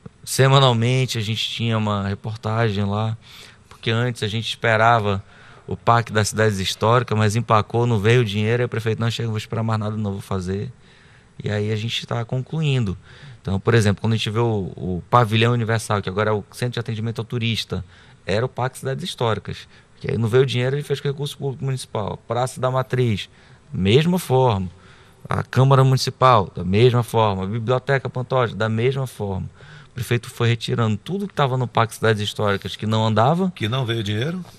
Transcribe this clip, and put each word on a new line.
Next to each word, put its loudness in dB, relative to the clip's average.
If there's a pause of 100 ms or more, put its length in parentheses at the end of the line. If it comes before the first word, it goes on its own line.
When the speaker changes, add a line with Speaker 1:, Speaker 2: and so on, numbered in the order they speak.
(280)
Speaker 1:
Semanalmente 4
a -4
gente -4
tinha -2
uma -2
reportagem -2
lá, -2 (500)
porque -8
antes -2
a -2
gente -6
esperava 2 (420)
o -8
pac 2
das 2
cidades 2
históricas, 2
mas 2
empacou, 2
não 2
veio 4
o 2
dinheiro, 0
e 0
o -6
prefeito, -4
"Não, 0
chega, -4
não -4
vou -4
esperar -6
mais -2
nada, -4
não -2
vou -8
fazer." -6 (720)
E -4
aí -2
a -2
gente -6
tá -4
concluindo. -2 (460)
Então, -2
por 0
exemplo, 4
quando 0
a 2
gente -4
vê -2
o, -2
o -4
Pavilhão 4
Universal, 0
que -6
agora 0
é 2
o -2
Centro -6
de -4
Atendimento -6
ao -6
Turista, -4 (440)
era 0
o -4
pac -6
Cidades -6
Históricas. -4 (320)
Que -8
aí -2
não 0
veio 4
o 0
dinheiro, -2
ele -6
fez -6
com -6
o -2
recurso -8
público -8
municipal. -6 (100)
Praça -4
da 0
Matriz, 0 (420)
mesma 4
forma. 2 (580)
A -2
Câmara 4
Municipal, 4
da -6
mesma 4
forma. 0
A -4
Biblioteca -2
Pantoja, -2
da -2
mesma 0
forma. -6 (420)
O -20
prefeito -2
foi -2
retirando 0
tudo -6
que -14
tava 0
no -2
pac 0
Cidades 0
Históricas -2
que -8
não 0
andava. 2
Speaker 2:
Que -4
não -2
veio -2
dinheiro? -4 (140)